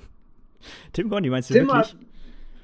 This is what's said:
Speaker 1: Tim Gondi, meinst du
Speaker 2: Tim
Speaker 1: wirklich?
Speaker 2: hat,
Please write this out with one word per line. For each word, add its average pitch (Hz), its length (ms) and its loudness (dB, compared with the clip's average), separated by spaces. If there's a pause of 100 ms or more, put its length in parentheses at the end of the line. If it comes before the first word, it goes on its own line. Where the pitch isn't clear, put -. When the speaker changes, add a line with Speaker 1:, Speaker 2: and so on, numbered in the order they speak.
(920)
Speaker 1:
Tim 196 180 -4
Gondi, 202 200 0
meinst 127 200 -2
du - 60 -2
Speaker 2:
Tim 269 120 8
Speaker 1:
wirklich? 240 260 2
Speaker 2:
hat, - 20 -20 (680)